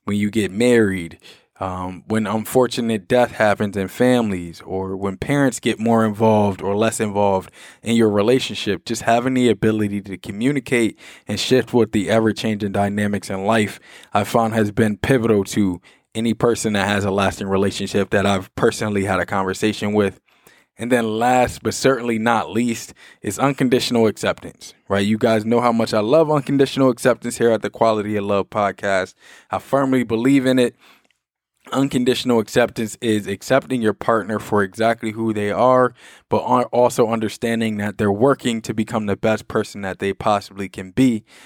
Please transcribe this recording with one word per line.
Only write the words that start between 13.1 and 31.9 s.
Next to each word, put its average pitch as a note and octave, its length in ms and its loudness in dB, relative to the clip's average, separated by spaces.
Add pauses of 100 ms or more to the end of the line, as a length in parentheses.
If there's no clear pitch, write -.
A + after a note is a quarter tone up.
in F#2+ 160 -6
life, A2 340 0 (340)
I G#2 120 0
found A2+ 280 0
has G#2+ 180 0
been G#2+ 260 -4
pivotal A2+ 480 2
to F#2+ 340 -2 (340)
any A2+ 200 -2
person A2+ 400 0
that G2+ 160 0
has G2+ 160 0
a G2+ 60 0
lasting G2 360 -2
relationship G2 600 -2
that G2 160 2
I've G2 300 -2
personally G#2+ 500 0
had F#2+ 160 0
a F2 40 -2
conversation G2+ 680 -2
with. G2+ 260 0 (580)
And A#2 140 -4
then A2+ 260 0
last, B2 460 0
but A2 100 -2
certainly A#2+ 460 0
not A2 320 0
least, A2+ 420 -4 (280)
is - 180 -6
unconditional B2 680 2
acceptance, - 640 -6 (160)
right? G2+ 180 2
You A2 100 2
guys A2 280 2
know A#2 160 2
how A#2+ 100 4
much A2+ 220 0
I G#2+ 80 2
love D3 280 4
unconditional C#3 600 2
acceptance A#2+ 480 -2
here A#2 140 4
at A2 100 0
the G#2 80 -6
Quality G#2+ 480 0
of G2+ 80 -4
Love G2+ 240 -2
podcast. G2 640 -2 (360)
I G2 100 -4
firmly C3 440 0
believe B2 420 2
in C3 140 2
it. A#2+ 160 0 (960)
Unconditional B2+ 680 0